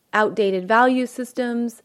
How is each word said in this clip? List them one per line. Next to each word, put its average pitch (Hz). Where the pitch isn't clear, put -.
outdated 196
value 254
systems, 240